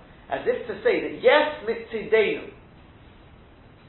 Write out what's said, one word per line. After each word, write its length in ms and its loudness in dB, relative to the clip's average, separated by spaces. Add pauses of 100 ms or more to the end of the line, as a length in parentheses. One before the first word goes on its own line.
(300)
As 160 -6
if 200 -2
to 160 -8
say 240 2
that, 160 -8
yes, 460 4
Mitzideinu. 800 -2 (1400)